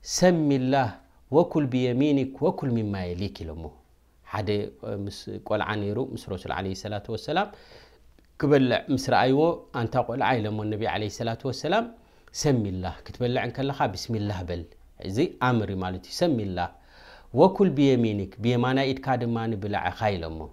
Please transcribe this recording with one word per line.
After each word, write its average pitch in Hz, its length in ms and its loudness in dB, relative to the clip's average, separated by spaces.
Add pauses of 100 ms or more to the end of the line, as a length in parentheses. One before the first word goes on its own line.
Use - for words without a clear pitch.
"ሰሚላህ 139 840 4 (420)
ወኩል 156 340 4
ብየሚኒክ 127 720 2
ወኩል 165 340 -2
ሚማ 110 300 0
የሊክ" 90 360 -6
ኢሎሞ። 80 260 -10 (640)
ሓደ፣ 101 220 -4 (300)
እ፣ 110 180 -8
ምስ 98 200 -8 (240)
ቆልዓ - 340 -2
ነይሩ 104 220 -2 (100)
ምስ - 180 -10
ረሱል - 260 -8
ዓለይሂ 95 240 -4
ሰላቱ 104 360 -8
ወሰላም 160 360 -2 (920)
ክበልዕ 135 480 4
ምስ 135 200 0
ረኣይዎ 127 320 4 (320)
"ኣንታ 120 320 -2
ቆልዓ" 117 320 0
ኢሎሞ 107 280 -2
ነቢ 107 220 -4
ዓለይሂ 107 260 -2
ሰላቱ 113 340 -6
ወሰላም፣ 165 400 0 (480)
"ሰሚላህ፣ 98 680 0
ክትበልዕ 123 440 -2
እንከለኻ 135 360 -4 (100)
ብስሚላህ 104 520 -4
በል።" 87 220 -6 (360)
እዚ 95 180 -6 (220)
ኣምር 117 300 2
እዩ 98 80 -4
ማለት 92 260 -4
እዩ። - 120 -16
"ሰሚላህ 101 540 0 (640)
ወኩል 185 380 6
ብየሚኒክ፣ 120 680 2
ብየማናይ 123 500 2
ኢድካ 135 200 -4 (100)
ድማ 117 180 -2 (120)
ንብልዕኻ" 101 520 -4 (120)
ኢሎሞ። 80 280 -4 (140)